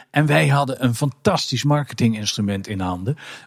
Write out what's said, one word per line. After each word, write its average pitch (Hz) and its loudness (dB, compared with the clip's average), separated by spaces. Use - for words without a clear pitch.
En 151 2
wij 151 4
hadden 139 2
een 120 2
fantastisch - -2
marketinginstrument 107 0
in 98 -4
handen. 92 -4